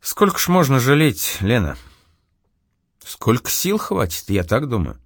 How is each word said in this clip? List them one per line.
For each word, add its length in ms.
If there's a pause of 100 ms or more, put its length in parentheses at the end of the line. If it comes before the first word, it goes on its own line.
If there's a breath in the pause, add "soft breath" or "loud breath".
Сколько 380
ж 80
можно 320
жалеть, 600
Лена? 360 (1300 soft breath)
Сколько 480
сил 260
хватит, 520
я 140
так 260
думаю. 360